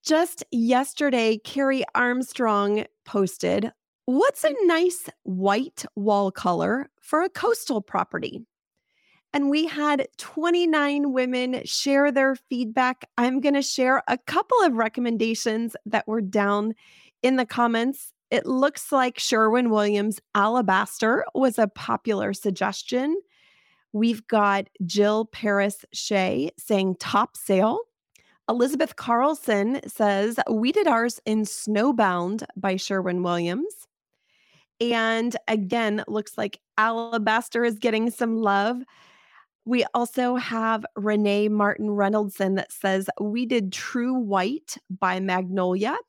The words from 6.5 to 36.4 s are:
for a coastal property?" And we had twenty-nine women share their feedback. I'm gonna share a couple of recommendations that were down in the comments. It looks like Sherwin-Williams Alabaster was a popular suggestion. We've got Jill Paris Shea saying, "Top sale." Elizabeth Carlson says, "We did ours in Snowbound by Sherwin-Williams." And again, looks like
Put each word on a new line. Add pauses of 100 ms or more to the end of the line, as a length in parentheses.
for
a
coastal
property?" (880)
And
we
had (100)
twenty-nine
women
share
their
feedback.
I'm
gonna
share
a
couple
of
recommendations (120)
that
were
down (460)
in
the
comments. (180)
It
looks
like
Sherwin-Williams (120)
Alabaster (100)
was
a
popular
suggestion. (720)
We've
got (160)
Jill
Paris
Shea
saying,
"Top
sale." (680)
Elizabeth
Carlson
says, (100)
"We
did
ours
in
Snowbound
by
Sherwin-Williams." (920)
And (120)
again,
looks
like (160)